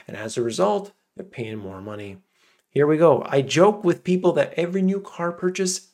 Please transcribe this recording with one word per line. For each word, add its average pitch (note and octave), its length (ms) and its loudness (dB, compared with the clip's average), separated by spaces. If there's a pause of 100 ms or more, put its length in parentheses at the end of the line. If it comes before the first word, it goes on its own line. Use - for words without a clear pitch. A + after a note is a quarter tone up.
and - 80 -12
as A2 220 -8
a A#2+ 60 0
result, F#3+ 480 -2 (240)
they're - 100 -14
paying A2 320 -10
more F#2+ 240 -12
money. G2+ 360 -12 (520)
Here C#3 160 2
we D3+ 120 4
go. D3+ 280 6
I C#3 160 2
joke E3 420 2
with E3+ 200 0
people F3+ 300 2
that - 220 0
every F3+ 280 -2
new G3 180 0
car F3 300 -6
purchase F#3 640 -4